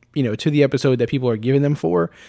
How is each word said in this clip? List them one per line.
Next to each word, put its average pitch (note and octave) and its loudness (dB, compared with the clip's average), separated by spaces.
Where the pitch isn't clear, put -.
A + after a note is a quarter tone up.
you D3 -2
know, A2 -2
to D#3 -2
the D3 4
episode C3 0
that A#2 0
people B2+ -2
are A2+ -2
giving C3 0
them C#3+ 0
for. E3+ 0